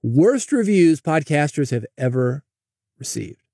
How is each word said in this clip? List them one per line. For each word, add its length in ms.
Worst 500
reviews 480
podcasters 720
have 140
ever 460
received. 440